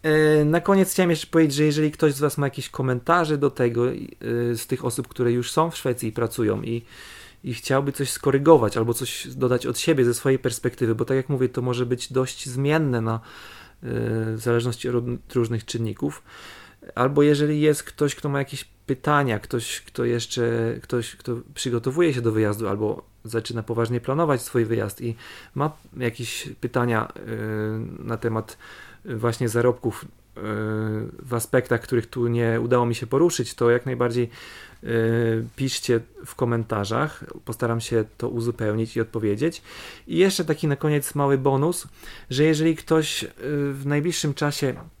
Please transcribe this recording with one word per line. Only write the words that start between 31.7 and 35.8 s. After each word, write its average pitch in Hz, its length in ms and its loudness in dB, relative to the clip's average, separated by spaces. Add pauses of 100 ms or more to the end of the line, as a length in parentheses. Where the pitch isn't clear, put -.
których - 260 -2
tu 120 200 -2
nie 117 340 2
udało 120 260 2
mi 117 80 0
się 117 120 -8
poruszyć, 147 480 2
to 120 160 4
jak 120 160 2
najbardziej, 120 380 0 (580)
e, - 40 -12 (680)
piszcie 127 440 0 (260)